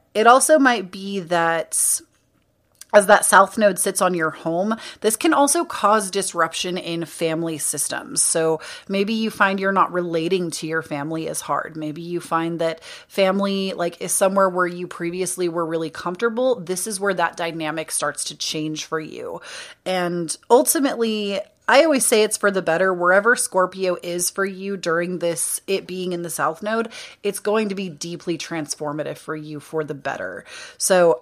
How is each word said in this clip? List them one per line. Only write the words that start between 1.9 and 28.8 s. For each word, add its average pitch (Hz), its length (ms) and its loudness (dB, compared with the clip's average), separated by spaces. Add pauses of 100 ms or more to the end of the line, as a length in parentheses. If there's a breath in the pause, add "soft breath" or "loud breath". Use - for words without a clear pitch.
as 208 100 8
that 196 220 6
south 196 320 6
node 202 200 4
sits 196 220 -2
on 185 140 2
your 160 160 0
home, 175 440 -2 (280 loud breath)
this 220 140 2
can - 180 2
also 339 320 2
cause 208 440 2
disruption 180 680 -2
in 165 260 -4
family 160 540 -4
systems. - 640 -4
So 160 400 0 (260 loud breath)
maybe 196 240 0
you 220 180 -2
find 196 300 0
you're 196 120 0
not 180 200 2
relating 175 600 0
to - 140 -8
your 160 140 -2
family 156 480 -6
as 151 140 -6
hard. 156 340 -4
Maybe 156 240 -8
you 170 180 -6
find 165 420 -2
that 165 220 -2 (240 loud breath)
family, 196 680 0
like, 170 260 -4
is - 120 -4
somewhere 190 360 4
where 180 180 0
you 175 200 -6
previously 180 640 -4
were 170 160 -2
really 165 240 -2
comfortable. 233 720 -2
This 180 260 -4
is 214 120 -6
where 196 140 0
that 175 240 -2
dynamic 160 540 -4
starts - 340 -4
to - 140 -12
change 156 480 -6
for 160 120 -4
you. 123 440 -10 (420 loud breath)
And 175 500 -2 (140)
ultimately, 233 920 2 (300)
I 269 140 8
always 302 220 4
say 214 160 4
it's 214 160 0
for 202 120 2
the 190 120 0
better. 180 320 2
Wherever 190 420 4
Scorpio 185 640 0
is 175 280 -4
for 190 160 -2
you 196 320 -6
during 175 400 -2
this, 165 480 -4
it 190 200 -2
being 180 260 -6
in 175 100 -6
the 170 80 -8
south 160 320 -4
node, 226 260 -2 (340 loud breath)
it's 202 180 -4
going 214 280 0
to 196 60 -4
be 190 160 -6
deeply 165 480 -8
transformative 151 800 -6